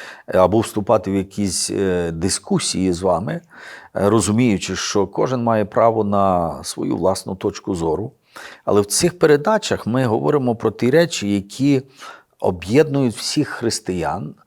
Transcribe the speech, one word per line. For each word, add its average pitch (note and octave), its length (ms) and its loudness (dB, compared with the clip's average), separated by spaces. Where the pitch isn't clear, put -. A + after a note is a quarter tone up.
е, - 100 0
або F#2 220 6
вступати G#2+ 520 0
в G2 40 0
якісь, F#2+ 540 -2
е, F#2 420 0
дискусії F#2 840 -2
з E2+ 80 -4
вами, F#2+ 400 0
е, G2 140 2
розуміючи, G#2+ 680 2
що F#2+ 320 0
кожен B2+ 360 -2
має A2+ 220 2
право A2+ 380 2
на F#2+ 600 0
свою - 340 -4
власну F#2+ 380 -2
точку G2 400 -4
зору. E2 360 -4
Але G2+ 160 4
в G2+ 40 0
цих F3 340 -2
передачах D3+ 680 2
ми B2+ 180 0
говоримо B2+ 500 0
про A2 160 -2
ті A#2 180 -2
речі, B2+ 460 2
які C3 460 0
об'єднують A#2 760 2
всіх - 320 -2
християн, D3+ 880 -4